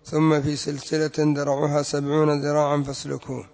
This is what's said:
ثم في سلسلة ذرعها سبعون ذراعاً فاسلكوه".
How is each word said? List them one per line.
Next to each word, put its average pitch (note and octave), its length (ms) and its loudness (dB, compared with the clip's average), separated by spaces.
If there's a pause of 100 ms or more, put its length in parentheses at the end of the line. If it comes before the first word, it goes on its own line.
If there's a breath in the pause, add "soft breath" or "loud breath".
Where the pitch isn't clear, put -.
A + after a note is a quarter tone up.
ثم D#3 380 2
في D3 140 -2
سلسلة D3 600 -4
ذرعها D3 640 2
سبعون D3 580 2
ذراعاً D3 460 2
فاسلكوه". C3+ 680 -8